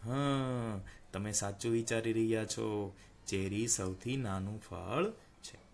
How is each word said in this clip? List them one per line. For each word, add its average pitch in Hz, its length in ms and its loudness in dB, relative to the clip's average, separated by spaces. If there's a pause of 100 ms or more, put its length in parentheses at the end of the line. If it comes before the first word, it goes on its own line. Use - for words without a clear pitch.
હા, 127 760 2 (320)
તમે 101 180 -2
સાચું 101 400 0
વિચારી 113 420 2
રહ્યા 113 320 4
છો, 104 500 -2 (320)
ચેરી 98 400 2
સૌથી 98 500 0
નાનું 101 440 -2
ફળ 110 500 -2 (320)
છે. - 300 -16